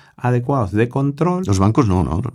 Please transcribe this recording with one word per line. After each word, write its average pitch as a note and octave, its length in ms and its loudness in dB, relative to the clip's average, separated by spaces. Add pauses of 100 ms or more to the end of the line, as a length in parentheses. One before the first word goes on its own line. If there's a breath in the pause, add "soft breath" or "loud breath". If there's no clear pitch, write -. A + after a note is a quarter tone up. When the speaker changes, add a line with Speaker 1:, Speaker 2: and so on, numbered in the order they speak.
(140 loud breath)
Speaker 1:
adecuados B2 560 -2
de A2 160 2
control. C#3+ 580 -2
Speaker 2:
Los G2 140 2
bancos A2+ 300 4
no, F#2 160 2
¿no? D#2 160 -2 (140)